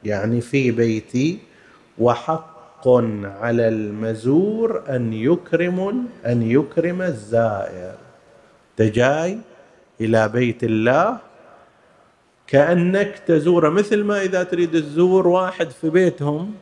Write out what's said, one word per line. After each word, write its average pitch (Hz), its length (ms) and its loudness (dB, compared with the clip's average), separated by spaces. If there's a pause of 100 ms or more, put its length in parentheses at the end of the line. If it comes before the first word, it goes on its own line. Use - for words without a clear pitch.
يعني 107 380 -2
في 131 300 0
بيتي، 117 680 -2 (580)
وحق - 880 -2 (540)
على 117 260 0
المزور 113 1200 -2
أن 120 240 -2
يكرم، 180 960 -2 (180)
أن 120 160 0
يكرم 156 600 -2
الزائر. 107 960 -4 (760)
أنت 107 240 2
جاي 151 420 0 (640)
إلى 110 280 2
بيت 120 340 -2
الله 127 540 0 (1300)
كأنك 180 800 2
تزوره، 165 420 4
مثل 208 340 0
ما 208 180 -2
إذا 185 220 -2
تريد 175 280 -2
تزور 170 560 2
واحد 180 420 0
في 160 200 -6
بيتهم 170 720 0